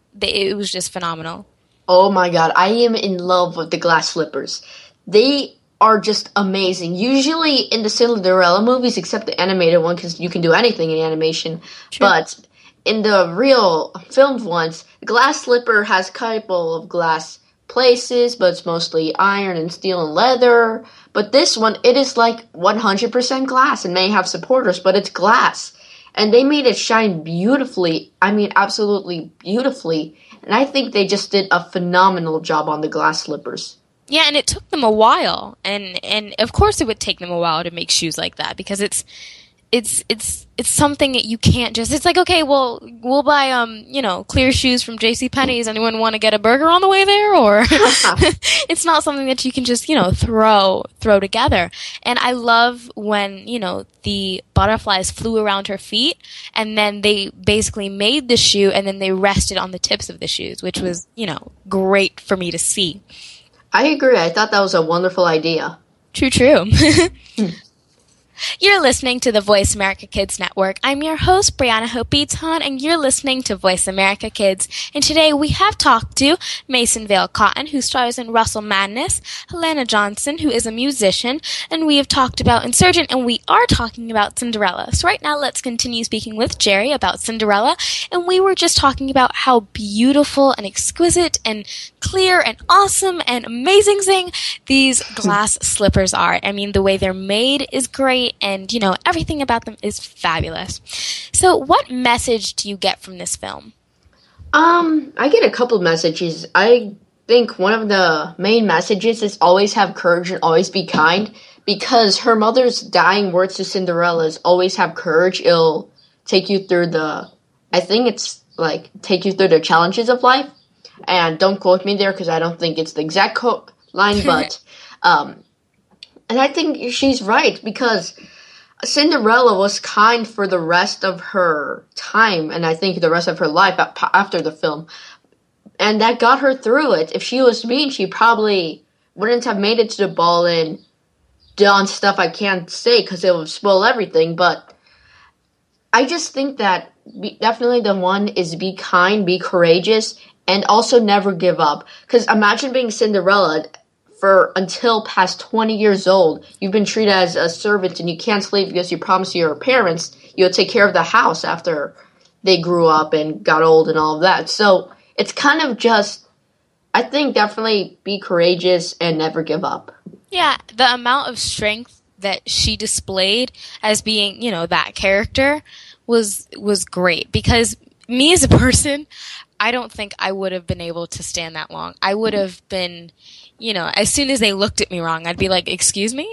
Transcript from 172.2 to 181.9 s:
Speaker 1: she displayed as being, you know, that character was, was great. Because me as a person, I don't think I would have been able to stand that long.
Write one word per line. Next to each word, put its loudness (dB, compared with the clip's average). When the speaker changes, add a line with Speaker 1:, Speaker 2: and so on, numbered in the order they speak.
Speaker 1:
she -2
displayed -2
as 0
being, -4
you -4
know, -4
that -4
character 0
was, -2
was -4
great. -2
Because 0
me 2
as 4
a 2
person, 2
I 0
don't -6
think -12
I -4
would -4
have -8
been -6
able -8
to -12
stand -10
that -10
long. -12